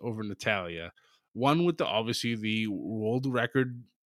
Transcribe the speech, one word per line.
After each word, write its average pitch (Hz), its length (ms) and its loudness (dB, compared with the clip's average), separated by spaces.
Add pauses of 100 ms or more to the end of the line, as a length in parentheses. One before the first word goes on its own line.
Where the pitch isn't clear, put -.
over 110 200 -6
Natalya. 90 680 -2 (400)
One 143 320 4
with 170 140 2
the, 160 80 0
obviously 117 480 0
the 110 340 0
world 110 580 -2
record 123 560 0 (240)